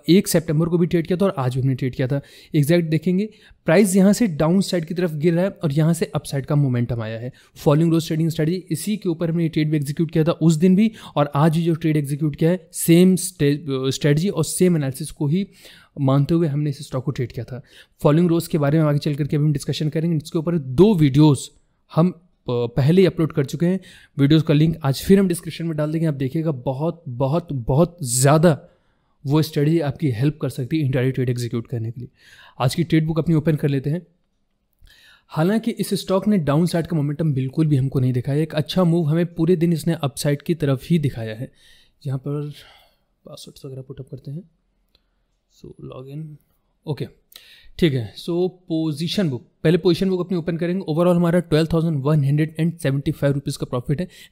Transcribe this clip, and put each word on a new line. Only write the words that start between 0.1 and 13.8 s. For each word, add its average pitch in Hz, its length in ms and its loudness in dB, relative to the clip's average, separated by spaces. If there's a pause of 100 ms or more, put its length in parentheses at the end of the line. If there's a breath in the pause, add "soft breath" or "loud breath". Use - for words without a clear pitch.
सितंबर 165 420 0
को 175 80 0
भी 175 100 2
ट्रेड 170 200 -2
किया 180 100 -2
था 196 80 0
और 190 120 0
आज 127 180 -2
भी 135 60 -2
हमने 131 140 0
ट्रेड 131 200 -6
किया 135 120 -2
था। 139 140 -4 (340 loud breath)
एग्जैक्ट 160 340 2
देखेंगे 185 400 -2 (360 soft breath)
प्राइस 185 300 4
यहाँ 196 180 6
से 240 140 2
डाउन 160 340 2
साइड 180 240 -4
की 180 80 -10
तरफ 175 180 -2
गिर 156 220 0
रहा 175 100 0
है 202 60 -2
और 165 220 -4
यहाँ 160 220 2
से 175 220 -4
अप 147 80 -4
साइड 139 220 -6
का 151 100 -2
मोमेंटम 123 460 0
आया 110 180 -8
है। 123 120 -10 (240 soft breath)
फॉलिंग 160 380 2
रोज 165 140 0
ट्रेडिंग 160 220 -2
स्ट्रेटजी, 160 420 -2
इसी 202 260 -4
के 185 120 -6
ऊपर 165 220 -4
हमने 170 120 0
ये 160 60 0
ट्रेड 156 220 -2
भी 156 60 0
एग्जीक्यूट 147 340 -4
किया 160 120 2
था 160 80 0
उस 165 220 4
दिन 185 220 4
भी 214 160 4 (240 loud breath)
और 143 200 0
आज 156 220 4
भी 170 60 0
जो 165 120 2
ट्रेड 156 220 0
एग्जीक्यूट 143 380 -2
किया 160 140 2
है 185 240 -4
सेम 180 420 6
स्टे-, 139 760 -2